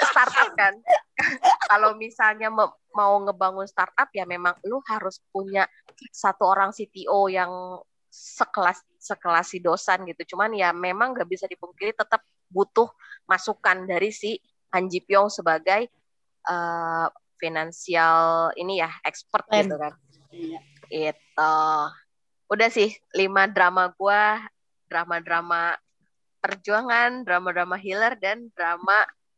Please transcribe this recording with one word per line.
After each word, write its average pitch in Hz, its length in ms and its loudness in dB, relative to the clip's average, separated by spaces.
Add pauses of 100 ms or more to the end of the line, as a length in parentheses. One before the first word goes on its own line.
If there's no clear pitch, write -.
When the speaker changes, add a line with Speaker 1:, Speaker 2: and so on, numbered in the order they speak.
Speaker 1:
startup 254 480 4
kan. 196 220 2 (420)
<laughs> - 560 2
Kalau 214 220 6
misalnya 220 540 -2
me-, 214 200 2 (220)
mau 202 320 4
ngebangun 190 420 -2
startup, 202 480 -2
ya 185 160 -6
memang 180 320 -2
lu 247 240 -6
harus 196 420 -8
punya 196 380 -2 (480)
satu 202 320 -2
orang 196 260 4
C 220 140 -10
T 190 240 -14
O 196 240 2
yang 180 160 -2 (580)
sekelas, - 760 -4 (140)
sekelas 175 480 -4
si - 120 -12
Dosan 180 460 -2
gitu. 170 320 -14
Cuman 214 160 -2
ya 190 180 0
memang 185 440 -4
gak 240 120 -4
bisa 185 200 -8
dipungkiri 180 480 -10
tetap - 260 -2 (260)
butuh 202 420 0 (360)
masukan 185 600 0
dari 185 240 -2
si 214 320 -8 (320)
Han 185 160 -2
Ji 180 120 -4
Pyong 196 280 4
sebagai, 185 560 0 (580)
eh, 170 640 -4 (320)
finansial 165 800 0 (380)
ini 185 260 -6
ya, 165 80 -2 (140)
expert - 420 -6
Speaker 2:
Plan. 214 180 2
Speaker 1:
gitu 185 140 -4
kan. 151 160 -8 (380)
Speaker 2:
Iya. 165 300 -12 (280)
Speaker 1:
Itu. 156 680 -2 (960)
Udah 214 200 2
sih, 220 200 2 (240)
lima 196 340 2
drama 185 460 2
gua, 208 480 2 (480)
drama-drama 170 880 -2 (600)
perjuangan, 233 840 0
drama-drama 180 540 -2
healer, 208 400 -2
dan 214 340 -6
drama, 180 540 0 (340)